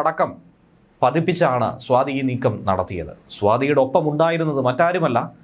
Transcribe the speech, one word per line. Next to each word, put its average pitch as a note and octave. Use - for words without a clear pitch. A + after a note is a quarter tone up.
അടക്കം D#3+
പതിപ്പിച്ചാണ് C#3+
സ്വാതി C3+
ഈ -
നീക്കം B2
നടത്തിയത്. F2+
സ്വാതിയുടെ C3+
ഒപ്പം D3+
ഉണ്ടായിരുന്നത് D#3+
മറ്റാരുമല്ല, E3